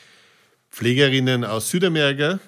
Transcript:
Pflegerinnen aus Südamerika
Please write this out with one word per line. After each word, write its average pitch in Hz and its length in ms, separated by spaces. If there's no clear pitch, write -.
Pflegerinnen 127 760
aus 107 240
Südamerika 160 800